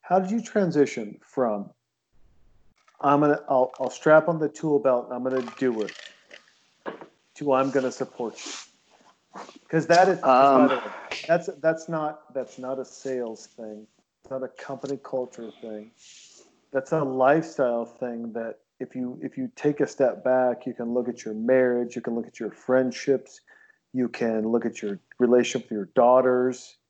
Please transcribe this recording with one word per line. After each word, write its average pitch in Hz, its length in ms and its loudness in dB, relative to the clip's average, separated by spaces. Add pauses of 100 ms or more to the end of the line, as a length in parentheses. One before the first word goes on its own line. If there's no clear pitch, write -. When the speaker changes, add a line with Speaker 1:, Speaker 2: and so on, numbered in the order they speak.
Speaker 1:
How 180 160 2
did 190 120 0
you 226 120 -2
transition 143 800 0
from, 107 480 -2 (1300)
"I'm 143 200 4
gonna, 147 280 2
I'll, 127 320 2
I'll 127 80 -4
strap 156 400 4
on 165 100 -2
the 151 120 -2
tool 147 280 -2
belt 127 280 2
and 123 80 -10
I'm 123 80 -6
gonna 131 360 -4
do 117 240 0
it," 95 100 -6 (1400)
to, 143 180 -2
"I'm 135 160 2
gonna 131 220 -2
support 123 520 -10
you"? - 960 -20 (280)
'Cause 160 180 0
that 180 220 6
is, 180 120 0
'cause - 40 -10
by 135 400 6
Speaker 2:
Um, 127 40 4
Speaker 1:
the 131 60 2
way, - 80 -6 (440)
that's, 170 220 0 (140)
that's 160 260 -2
not, 156 460 -6
that's 131 240 -8
not 131 200 -8
a 127 60 -8
sales 123 640 -8
thing. 107 400 -16 (360)
It's - 80 -20
not 131 120 -8
a 127 60 -8
company 135 540 -10
culture 120 480 -8 (120)
thing. 110 300 -14 (800)
That's 135 200 -4
a 160 100 0
lifestyle 131 840 2
thing 117 460 -10
that 113 260 -8 (220)
if 127 140 -12
you, 123 280 -8
if - 160 -10
you 127 180 -6
take 147 240 -2
a 139 60 2
step 120 360 0
back, 127 440 0
you 120 80 -8
can 117 180 -6
look 123 160 -2
at 120 160 -10
your 110 100 -8
marriage, 120 600 2
you 117 60 -8
can 117 120 -4
look 113 120 -4
at - 120 -20
your 107 120 -6
friendships, 131 880 -2 (540)
you 127 140 0
can 113 400 -2
look 117 180 0
at - 160 -8
your 101 160 -6 (200)
relationship 123 520 2
with 110 60 -6
your 98 180 -6
daughters 127 840 2 (140)